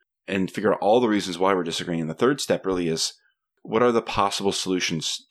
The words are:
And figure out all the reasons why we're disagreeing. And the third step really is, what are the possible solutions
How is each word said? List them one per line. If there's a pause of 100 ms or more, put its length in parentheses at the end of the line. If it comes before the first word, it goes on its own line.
(280)
And
figure
out
all
the
reasons
why
we're
disagreeing.
And
the
third
step
really
is, (500)
what
are
the
possible
solutions